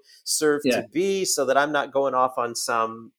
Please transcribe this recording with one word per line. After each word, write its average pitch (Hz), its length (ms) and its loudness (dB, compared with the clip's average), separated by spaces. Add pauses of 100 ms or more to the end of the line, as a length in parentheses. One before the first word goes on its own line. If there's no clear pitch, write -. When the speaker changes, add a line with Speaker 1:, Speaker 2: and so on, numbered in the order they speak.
(220)
Speaker 1:
serve 147 420 0
Speaker 2:
Yeah. 123 180 2
Speaker 1:
to 123 100 -16
be 190 320 0
so 151 220 0
that 131 120 2
I'm 147 140 2
not 139 200 -2
going 135 220 0
off 127 240 2
on 117 160 -2
some, 113 640 -4